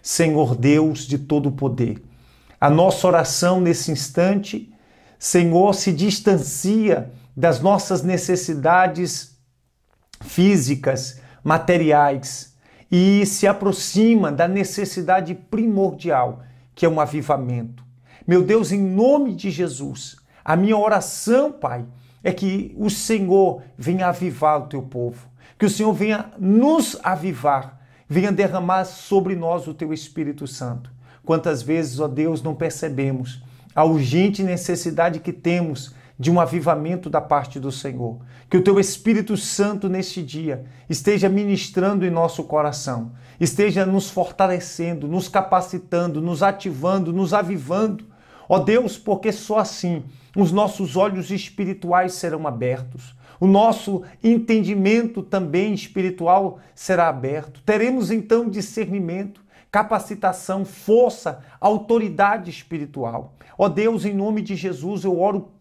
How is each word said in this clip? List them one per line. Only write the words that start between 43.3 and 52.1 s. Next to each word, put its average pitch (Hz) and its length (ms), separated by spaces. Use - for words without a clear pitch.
esteja 190 460
nos 190 240
fortalecendo, 175 960
nos 185 220
capacitando, 180 920
nos 170 220
ativando, 185 720
nos 185 200
avivando. 196 720
Ó 180 100
Deus, 214 380
porque 208 340
só 214 280
assim 175 440
os 185 160
nossos 190 460
olhos 190 340
espirituais 185 840